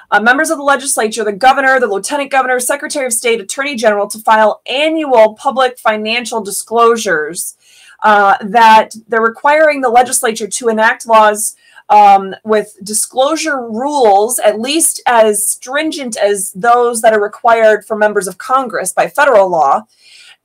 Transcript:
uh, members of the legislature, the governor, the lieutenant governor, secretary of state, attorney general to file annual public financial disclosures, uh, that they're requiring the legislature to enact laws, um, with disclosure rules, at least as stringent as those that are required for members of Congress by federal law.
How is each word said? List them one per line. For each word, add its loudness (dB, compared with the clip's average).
uh, 2
members 0
of -4
the -8
legislature, -2
the -4
governor, 2
the -2
lieutenant -4
governor, 0
secretary -6
of -6
state, -2
attorney -8
general 0
to -14
file 2
annual 2
public -2
financial -4
disclosures, -2
uh, 4
that 4
they're -2
requiring 0
the 0
legislature 0
to -4
enact -2
laws, 2
um, 4
with -2
disclosure -4
rules, 0
at 0
least -4
as 2
stringent -6
as -4
those 2
that 4
are 2
required 0
for -8
members -2
of -12
Congress -4
by 0
federal 2
law. 0